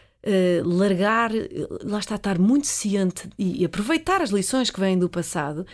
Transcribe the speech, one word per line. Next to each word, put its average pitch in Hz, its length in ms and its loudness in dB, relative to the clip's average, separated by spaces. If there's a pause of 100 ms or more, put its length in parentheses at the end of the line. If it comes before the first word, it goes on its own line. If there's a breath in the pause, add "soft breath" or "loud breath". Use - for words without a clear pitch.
(240 loud breath)
eh, 180 400 2
largar, 202 720 2
eh, - 140 -4 (340)
lá 208 160 -4
está, 208 160 -6
estar 196 240 0
muito 262 280 4
ciente 190 680 -2
e, 185 240 -2
e 180 40 4
aproveitar 320 560 0
as 262 80 -2
lições 208 420 0
que - 80 -8
vêm 190 180 2
do 180 120 2
passado 156 640 -4